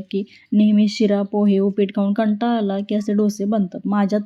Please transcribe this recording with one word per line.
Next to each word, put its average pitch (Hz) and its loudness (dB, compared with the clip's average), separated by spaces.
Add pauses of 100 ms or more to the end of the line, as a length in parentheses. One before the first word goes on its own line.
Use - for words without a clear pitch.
(100)
की 196 -4 (300)
नेहमी 214 4
शिरा, 202 0
पोहे, 202 2
उपीट 196 0
खाऊन 202 0
कंटाळा 220 0
आला 196 -2
की 208 -6
असे 208 -2
डोसे 208 0
बनतात. 208 -2
माझ्या 202 0